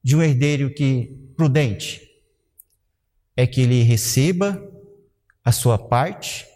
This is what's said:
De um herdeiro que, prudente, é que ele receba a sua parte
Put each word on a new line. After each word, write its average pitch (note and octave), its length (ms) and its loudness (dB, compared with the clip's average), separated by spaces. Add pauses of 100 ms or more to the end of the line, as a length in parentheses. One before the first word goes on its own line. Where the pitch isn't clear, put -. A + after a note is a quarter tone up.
De C3 140 2
um E3 60 4
herdeiro C#3+ 500 0
que, C3+ 640 -4
prudente, C#3 640 -2 (1400)
é B2+ 100 2
que C3 140 -2
ele B2 220 4
receba E3 760 0 (840)
a B2 80 2
sua A#2 260 0
parte - 760 -6